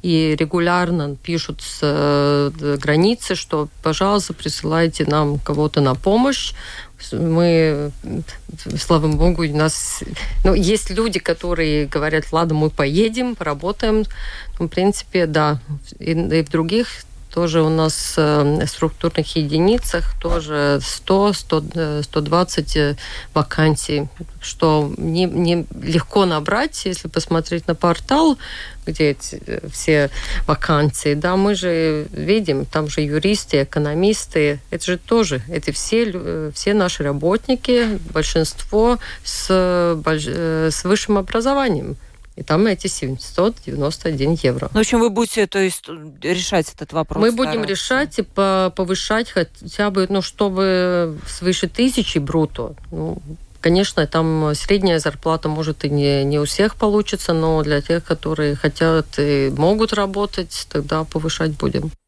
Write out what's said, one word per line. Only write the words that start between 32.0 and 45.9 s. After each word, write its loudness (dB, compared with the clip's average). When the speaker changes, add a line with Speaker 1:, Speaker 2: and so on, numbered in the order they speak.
Speaker 1:
видим, 0
там -2
же -2
юристы, 0
экономисты, 0
это -8
же -2
тоже, 0
это -4
все 0
лю-, -6
э, -6
все -2
наши 0
работники, 0
большинство 2
с, 2
больш-, -2
э, 0
с -6
высшим 2
образованием. 0
И -12
там 2
эти -2
семьсот -2
девяносто -4
один 0
евро. 0
Speaker 2:
Ну, 2
в 6
общем, 2
вы 4
будете, 0
то -2
есть, -2